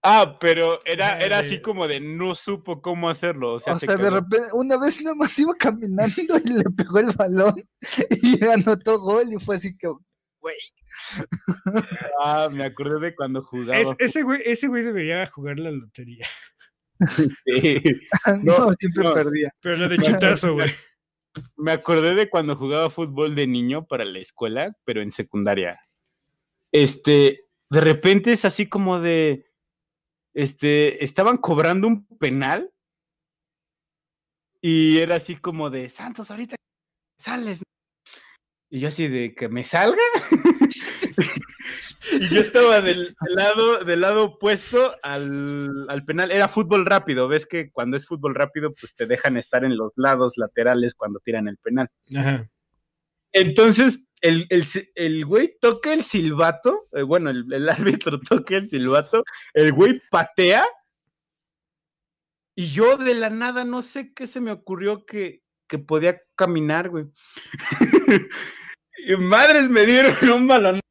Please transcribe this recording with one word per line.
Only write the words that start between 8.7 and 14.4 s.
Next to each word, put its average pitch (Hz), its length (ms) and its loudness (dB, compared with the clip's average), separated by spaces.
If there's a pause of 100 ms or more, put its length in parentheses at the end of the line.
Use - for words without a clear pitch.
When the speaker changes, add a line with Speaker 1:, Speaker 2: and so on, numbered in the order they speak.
Speaker 3:
gol 220 340 0
y 202 60 -8
fue 202 180 -4
así 185 180 -10
que, - 120 -8 (520)
güey. 160 160 -12 (1700)
Speaker 1:
Ah, 151 260 0
me 139 140 -8
acordé 143 440 -6
de 170 80 -10
cuando 131 280 -6
jugaba 123 380 -4
Speaker 2:
Es-, - 80 2
Speaker 1:
fu- 131 100 -4
Speaker 2:
ese 262 220 -2
güey, 262 240 -2